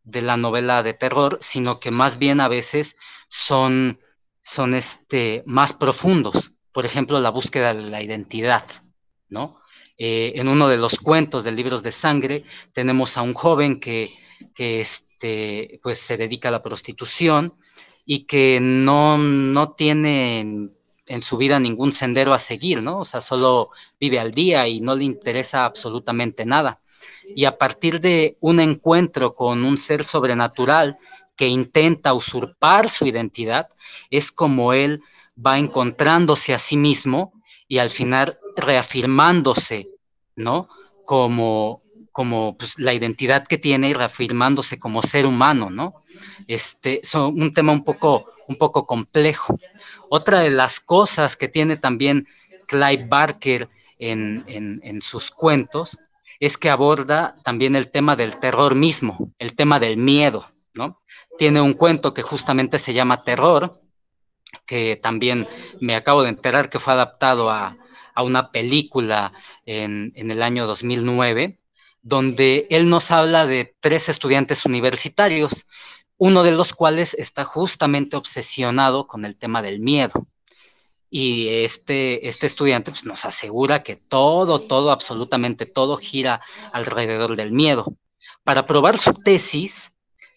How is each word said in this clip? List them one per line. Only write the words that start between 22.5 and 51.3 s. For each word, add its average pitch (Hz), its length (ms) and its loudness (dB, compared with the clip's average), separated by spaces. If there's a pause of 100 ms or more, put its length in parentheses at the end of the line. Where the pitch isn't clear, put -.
¿no? 170 180 -6
O 165 40 -8
sea, 123 160 -8
solo 127 500 0 (300)
vive 127 180 0
al 113 140 -6
día 147 340 2
y 113 140 -4
no 127 160 -2
le 139 80 -2
interesa 127 640 -4
absolutamente 117 800 -6
nada. 135 360 -2 (560)
Y 139 80 2
a 135 120 2
partir 160 440 -2
de 165 400 2
un 165 180 4
encuentro 160 800 2
con 120 280 0
un 139 140 2
ser 147 260 -2
sobrenatural 131 920 0 (380)
que 131 100 0
intenta 135 640 2
usurpar 156 800 2
su - 160 -2
identidad, 117 640 -2 (420)
es 143 220 0
como 131 400 2
él 143 280 0 (380)
va 135 200 2
encontrándose 143 960 2
a 120 40 -2
sí - 180 -2
mismo 147 560 0 (360)
y 131 100 0
al 120 120 2
final 131 460 -2 (200)
reafirmándose, 131 1300 2 (480)
¿no? 123 340 -4 (380)
Como, 117 760 0 (280)
como, 117 480 -4
pues, 123 200 -12
la 127 140 0
identidad 120 540 0
que 156 120 -2
tiene 139 320 2
y 147 40 0
reafirmándose 123 840 -2
como 113 240 -4
ser 143 220 0
humano, 127 460 2
¿no? 135 320 -10 (440)
Este, 123 560 -6
son 151 380 -2
un 156 140 0
tema 156 180 4
un 147 120 0
poco, 147 420 2 (200)
un 131 100 -8
poco 147 300 0
complejo. 147 720 -2 (520)
Otra 180 300 4
de 156 100 4
las 131 300 0
cosas 170 560 2